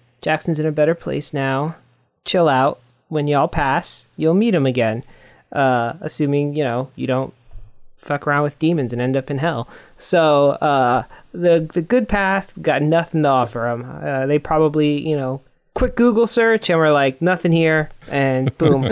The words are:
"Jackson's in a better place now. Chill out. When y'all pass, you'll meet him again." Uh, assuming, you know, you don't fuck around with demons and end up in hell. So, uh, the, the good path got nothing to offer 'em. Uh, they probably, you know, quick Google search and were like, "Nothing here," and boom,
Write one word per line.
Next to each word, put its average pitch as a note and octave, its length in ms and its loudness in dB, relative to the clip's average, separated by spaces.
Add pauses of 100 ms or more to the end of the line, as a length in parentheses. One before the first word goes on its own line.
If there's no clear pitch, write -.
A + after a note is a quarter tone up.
(200)
"Jackson's D#3 400 -4
in D3+ 60 -2
a D#3 60 -2
better D3+ 220 2
place C#3 380 -6
now. C#3 420 -4 (500)
Chill F3 240 2
out. C3+ 300 2 (300)
When D3 200 -2
y'all D3 200 2
pass, D3 580 -2 (100)
you'll D#3 160 2
meet G#3 220 2
him D3 100 2
again." A#2+ 400 0 (480)
Uh, B2+ 480 0
assuming, C#3+ 540 -2
you D3+ 100 -2
know, B2+ 320 -4
you B2+ 100 -6
don't B2+ 280 -4 (640)
fuck - 280 -6
around D3 180 0
with D3 140 -6
demons D#3 340 0
and A#2+ 100 -4
end C3 160 0
up C3+ 120 -6
in C#3+ 80 -4
hell. C3+ 300 -4 (300)
So, D3+ 520 2 (120)
uh, B2+ 420 2 (280)
the, E3+ 420 2
the F3 80 0
good A3+ 260 0
path F#3+ 440 -2 (100)
got C#3+ 200 0
nothing D#3+ 420 0
to D3 40 2
offer A#2+ 380 0
'em. A#2+ 180 -4 (180)
Uh, C3+ 240 -4
they D3 120 0
probably, D3+ 680 0
you D#3 100 -2
know, C3+ 260 -6 (320)
quick B3+ 220 -2
Google A#3 300 4
search A3+ 440 0
and E3+ 80 2
were D#3 140 4
like, C#3 280 2
"Nothing F3 320 0
here," D#3+ 380 2 (180)
and C3+ 500 0
boom, C#3 340 2